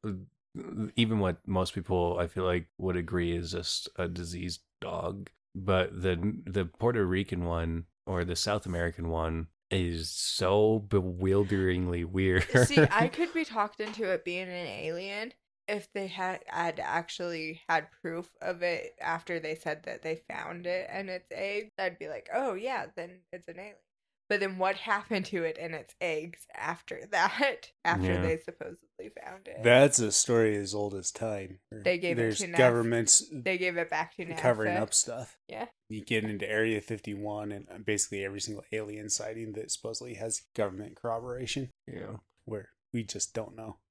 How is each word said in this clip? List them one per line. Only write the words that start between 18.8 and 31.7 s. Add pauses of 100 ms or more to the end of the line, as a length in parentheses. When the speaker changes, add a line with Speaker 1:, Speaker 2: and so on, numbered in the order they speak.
Speaker 2:
after
they
said
that
they
found
it
and
its
eggs. (100)
I'd
be
like,
"Oh,
yeah,
then (120)
it's
an
alien." (540)
But
then
what
happened
to
it
and
its
eggs (100)
after
<laughs>
that, (120)
after
Speaker 1:
Yeah.
Speaker 2:
they
supposedly (120)
found
it?
Speaker 3:
That's
a
story
as
old
as
time. (120)